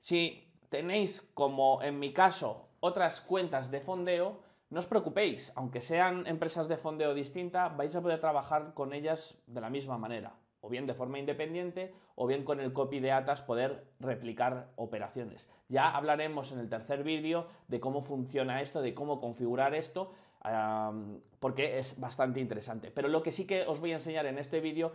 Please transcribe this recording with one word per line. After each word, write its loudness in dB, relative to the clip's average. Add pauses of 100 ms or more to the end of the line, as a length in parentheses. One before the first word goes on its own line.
Si 0 (180)
tenéis, 0 (120)
como 6
en 0
mi -2
caso, 4 (100)
otras 2
cuentas 0
de -2
fondeo, 0 (300)
no -4
os -4
preocupéis, 2
aunque -4
sean 2
empresas 0
de 0
fondeo 0
distintas, -2
vais -2
a 0
poder 2
trabajar 2
con -2
ellas -2
de -8
la -4
misma -4
manera, -6 (260)
o -12
bien -2
de -2
forma -4
independiente, -4 (220)
o 0
bien 2
con 0
el -2
copy 0
de 2
Atas 2
poder -2 (120)
replicar -2
operaciones. -8 (180)
Ya 6
hablaremos 0
en -6
el -6
tercer -4
vídeo 0 (200)
de -2
cómo -2
funciona -2
esto, -4
de 0
cómo -2
configurar 0
esto, -4 (280)
am, -2 (180)
porque 0
es -6
bastante 0
interesante. -6
Pero 0
lo 4
que 0
sí -4
que 2
os 0
voy -2
a 0
enseñar -2
en -2
este -2
vídeo 0